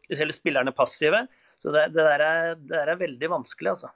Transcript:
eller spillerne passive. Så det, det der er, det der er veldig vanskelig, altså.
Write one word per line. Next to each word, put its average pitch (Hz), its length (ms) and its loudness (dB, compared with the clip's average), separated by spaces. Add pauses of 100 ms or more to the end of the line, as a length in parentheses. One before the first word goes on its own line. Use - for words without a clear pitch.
(100)
eller 151 260 -4
spillerne 135 400 0
passive. 156 480 2 (340)
Så - 160 -6
det, 156 200 4
det 160 120 4
der 147 160 4
er, 165 380 0
det 139 100 -16
der 156 220 0
er 180 80 -4
veldig 151 320 -4
vanskelig, 165 400 -4
altså. 156 240 -10